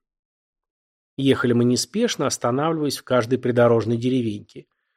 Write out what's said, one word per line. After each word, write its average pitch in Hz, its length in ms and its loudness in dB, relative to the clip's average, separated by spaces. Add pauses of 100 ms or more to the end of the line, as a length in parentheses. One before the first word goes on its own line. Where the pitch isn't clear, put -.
(1160)
Ехали 127 360 2
мы 120 100 2
неспешно, 143 640 -2
останавливаясь 147 720 -2
в - 60 -14
каждой 123 360 0
придорожной 117 580 2
деревеньке. 117 720 -6 (300)